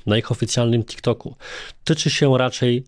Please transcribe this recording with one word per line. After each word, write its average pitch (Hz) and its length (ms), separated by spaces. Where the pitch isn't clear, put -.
na 104 120
ich - 140
oficjalnym 117 520
TikToku - 520
tyczy 160 260
się 135 280
raczej 123 500